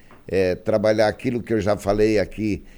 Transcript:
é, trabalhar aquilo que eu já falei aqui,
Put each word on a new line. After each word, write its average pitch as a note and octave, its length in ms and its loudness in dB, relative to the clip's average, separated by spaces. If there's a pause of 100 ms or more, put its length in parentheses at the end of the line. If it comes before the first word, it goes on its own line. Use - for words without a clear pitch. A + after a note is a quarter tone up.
(260)
é, F#2 280 0
trabalhar G#2+ 540 2
aquilo A#2+ 340 -4
que - 100 -6
eu A2 80 2
já G2+ 160 0
falei G#2+ 420 2
aqui, F#2+ 440 -4 (160)